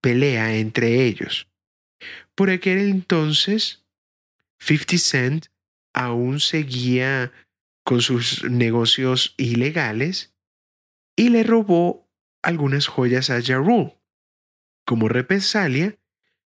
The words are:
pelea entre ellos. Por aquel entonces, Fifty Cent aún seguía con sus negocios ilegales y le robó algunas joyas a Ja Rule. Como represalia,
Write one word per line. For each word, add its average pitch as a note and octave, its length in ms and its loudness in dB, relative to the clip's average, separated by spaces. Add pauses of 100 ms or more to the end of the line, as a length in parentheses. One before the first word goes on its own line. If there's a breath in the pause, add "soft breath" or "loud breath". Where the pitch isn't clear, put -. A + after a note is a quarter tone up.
pelea A#2+ 560 0
entre A2+ 480 2
ellos. - 440 -4 (840 loud breath)
Por G3 160 2
aquel F#3 280 0
entonces, F#3+ 1040 0 (760)
Fifty D#3 400 0
Cent C#3 480 0 (480)
aún B2 460 -2
seguía B2+ 920 -2 (520 soft breath)
con B2 160 2
sus A#2+ 440 -2
negocios A#2+ 920 0
ilegales C3 960 -2 (840)
y A3+ 120 4
le A#3 140 6
robó G3+ 680 2 (320)
algunas C#3+ 440 0
joyas B2+ 420 0
a A#2+ 140 -2
Ja B2+ 140 0
Rule. E3 420 2 (880)
Como A2 220 0
represalia, F3 880 0 (540)